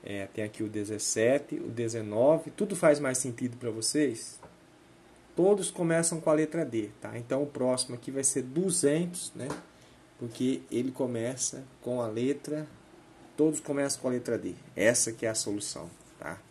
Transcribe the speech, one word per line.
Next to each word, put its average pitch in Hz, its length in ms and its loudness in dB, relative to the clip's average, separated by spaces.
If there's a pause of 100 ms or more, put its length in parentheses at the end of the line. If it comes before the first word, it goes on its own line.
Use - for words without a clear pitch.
é, 98 240 -8
tem 107 160 -6
aqui 107 180 -8
o 107 80 -4
dezessete, 110 840 0
o - 140 -6
dezenove. 117 800 2
Tudo 202 240 -2
faz 151 240 6
mais 131 180 0
sentido 123 400 -4
pra 120 140 -6
vocês? 113 680 0 (960)
Todos 190 360 4
começam 165 500 0
com 160 80 2
a 156 40 6
letra 156 300 2
D, 113 260 -2 (120)
tá? 110 160 -10
Então, 123 240 -2
o 147 60 -2
próximo 127 480 0
aqui 120 160 -10
vai 135 120 -4
ser 135 200 0
duzentos, 165 920 0
né? 123 120 -8 (720)
Porque 127 420 -2 (100)
ele 127 200 -2
começa 127 720 -4 (180)
com 123 200 -4
a 117 60 -2
letra, 143 600 -2 (680)
todos 151 240 4
começam 139 400 -2
com - 80 -2
a 127 40 2
letra 120 260 0
D. 95 160 -4 (220)
Essa 113 360 4
que 113 140 -6
é 113 40 2
a 110 60 -2
solução, 101 540 -6 (300)
tá? - 200 -10 (120)